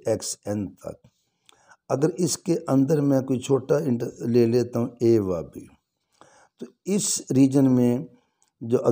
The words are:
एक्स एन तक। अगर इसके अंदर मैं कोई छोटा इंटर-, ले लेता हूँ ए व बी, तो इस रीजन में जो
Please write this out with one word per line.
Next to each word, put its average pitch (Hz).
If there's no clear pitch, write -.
एक्स -
एन 104
तक। -
अगर 135
इसके 170
अंदर 135
मैं 139
कोई 131
छोटा 135
इंटर-, 123
ले 120
लेता 117
हूँ -
ए 113
व 90
बी, -
तो -
इस -
रीजन 135
में 123
जो 117